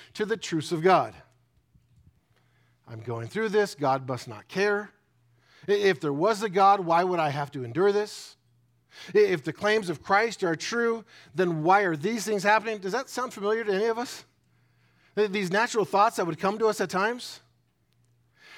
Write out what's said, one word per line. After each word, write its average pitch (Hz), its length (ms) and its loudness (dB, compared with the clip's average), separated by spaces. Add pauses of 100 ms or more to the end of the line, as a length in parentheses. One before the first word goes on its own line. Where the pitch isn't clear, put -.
(160)
to 214 100 -4
the 214 100 -2
truths - 360 -6
of 156 100 -2
God. 156 320 4 (1700)
"I'm 113 140 -14
going 117 260 -8
through 214 220 -4
this. 202 260 0
God 135 320 0
must 127 200 -6
not 107 200 -16
care. 202 420 -2 (800)
I-, 202 60 0
if 196 260 2
there 151 120 -2
was 190 300 0
a 220 80 -2
God, 196 300 6
why 170 240 2
would 180 160 0
I 151 100 0
have 143 220 -4
to 131 120 -8
endure 160 280 2
this? - 440 -4 (760)
I-, 202 60 6
if 185 240 4
the 160 100 -6
claims 208 380 0
of 139 100 -8
Christ 208 420 0
are 165 120 0
true, 233 500 -2 (300)
then 165 260 0
why 190 200 6
are 175 140 0
these 196 300 -4
things 208 160 -2
happening?" 214 380 2
Does 185 140 -6
that 254 140 -4
sound 247 240 -6
familiar 220 320 -2
to 208 80 -2
any 196 140 0
of 226 140 -2
us? - 260 -10 (880)
Th-, 208 140 2
these 190 220 -2
natural 220 340 2
thoughts 208 300 4
that 190 100 0
would 160 140 -4
come 202 180 -2
to 220 100 2
us 214 140 0
at 190 80 -4
times? 220 520 -4 (1160)